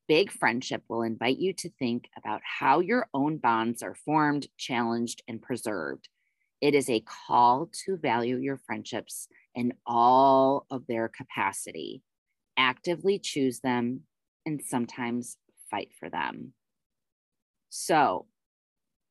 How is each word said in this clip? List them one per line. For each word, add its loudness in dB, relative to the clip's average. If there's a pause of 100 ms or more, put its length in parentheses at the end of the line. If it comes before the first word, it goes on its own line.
Big 4
Friendship -2
will -4
invite 0
you -2
to -12
think -4 (100)
about -6
how 2
your 0
own 0
bonds 0
are -8 (100)
formed, 2 (100)
challenged, -2
and -10
preserved. -6 (540)
It 4
is 2
a 0 (240)
call 4 (160)
to -4
value -2
your -4
friendships -8 (260)
in -2 (120)
all 6
of -8
their -2
capacity, -8 (560)
actively 0
choose -2
them, -2 (440)
and -4
sometimes -6 (340)
fight -8 (100)
for -14
them. -8 (1160)
So 2 (840)